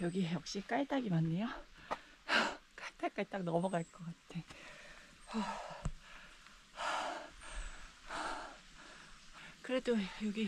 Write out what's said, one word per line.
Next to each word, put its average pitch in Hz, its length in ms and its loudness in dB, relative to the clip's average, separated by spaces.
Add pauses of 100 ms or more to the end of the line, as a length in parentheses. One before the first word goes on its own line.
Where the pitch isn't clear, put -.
여기 175 320 4
역시 185 320 -2
깔딱이 262 440 2
많네요. 165 380 6 (1300)
깔딱깔딱 - 680 -2
넘어갈 175 400 4
것 - 200 -12
같아. 170 400 -6 (4000)
그래도 254 340 4 (280)
여기 214 240 2